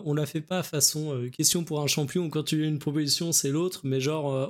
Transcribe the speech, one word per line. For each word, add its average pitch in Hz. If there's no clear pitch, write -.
on 147
la 151
fait 151
pas 180
façon, 151
euh, 123
question 160
pour 151
un 143
champion, 156
où -
quand 151
tu 156
as 156
une 151
proposition, 151
c'est 143
l'autre, 170
mais 135
genre, 143
euh, 135